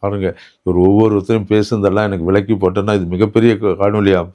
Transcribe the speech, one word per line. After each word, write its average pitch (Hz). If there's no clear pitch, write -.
பாருங்க, 101
இவர் 90
ஒவ்வொருத்தரும் 104
பேசுனதெல்லாம் 104
எனக்கு 87
விளக்கி 101
போட்டோன்னா 98
இது 90
மிகப்பெரிய 110
கா-, 98
காணொளியா 101